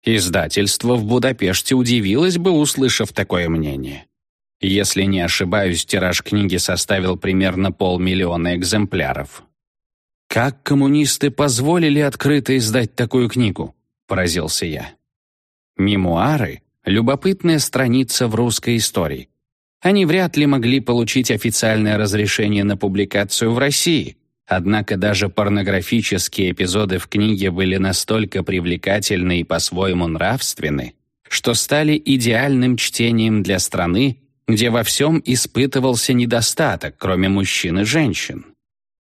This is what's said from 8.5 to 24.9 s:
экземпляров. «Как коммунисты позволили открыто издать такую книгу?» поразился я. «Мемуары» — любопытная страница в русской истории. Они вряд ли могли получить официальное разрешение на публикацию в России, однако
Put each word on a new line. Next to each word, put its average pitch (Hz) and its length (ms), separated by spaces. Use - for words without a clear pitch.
экземпляров. 87 880
«Как 127 340
коммунисты 139 680
позволили 147 680
открыто 139 560
издать 113 380
такую 123 340
книгу?» 113 460
поразился 85 540
я. 76 240
«Мемуары» — 95 840
любопытная 139 720
страница 127 680
в 110 60
русской 117 420
истории. 78 540
Они 196 240
вряд 175 320
ли 147 80
могли 131 360
получить 120 500
официальное 110 640
разрешение 104 680
на 101 140
публикацию 101 760
в 117 60
России, 143 600
однако 98 520